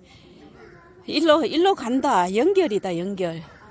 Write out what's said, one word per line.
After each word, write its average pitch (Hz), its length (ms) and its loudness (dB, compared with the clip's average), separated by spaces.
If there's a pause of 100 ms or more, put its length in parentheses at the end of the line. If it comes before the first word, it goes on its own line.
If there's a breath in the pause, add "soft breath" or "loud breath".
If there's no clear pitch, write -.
(1080 loud breath)
일로, 302 400 2
일로 359 280 2
간다. 233 600 0
연결이다, 226 640 0
연결. 175 440 -6 (280)